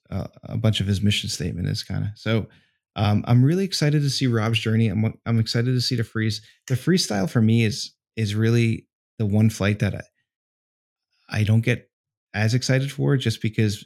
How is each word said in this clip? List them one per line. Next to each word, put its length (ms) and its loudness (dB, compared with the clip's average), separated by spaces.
uh, 160 -6
a 160 -8
bunch 220 0
of 80 -4
his 120 0
mission 300 0
statement 380 -6
is 160 -4
kinda. 320 -6
So, 320 -2
um, 320 2
I'm 160 6
really 200 0
excited 380 0
to 80 0
see 160 -2
Rob's 320 0
journey. 300 2
I'm, 260 -2
I'm 120 0
excited 360 0
to 60 0
see 140 -2
the 80 -2
freeze. 380 -4
The 80 -4
freestyle 560 0
for 100 2
me 220 4
is, 300 -4
is 180 -2
really 540 0
the 80 -2
one 240 4
flight 300 0
that 140 0
I, 60 -10
I 160 0
don't 160 2
get 280 -2
as 200 0
excited 360 0
for 260 0
just 260 -2
because, 440 0